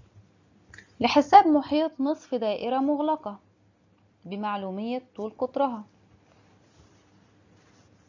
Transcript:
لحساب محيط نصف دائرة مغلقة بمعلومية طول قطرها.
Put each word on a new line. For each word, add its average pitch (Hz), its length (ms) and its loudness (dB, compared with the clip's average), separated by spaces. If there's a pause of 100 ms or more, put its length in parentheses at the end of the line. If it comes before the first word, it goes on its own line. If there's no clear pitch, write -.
(1000)
لحساب 294 460 6
محيط 302 540 0
نصف 285 340 -4
دائرة 226 440 -2
مغلقة 294 600 -2 (840)
بمعلومية 202 800 -6 (140)
طول 214 220 -8
قطرها. 254 460 -4 (2250)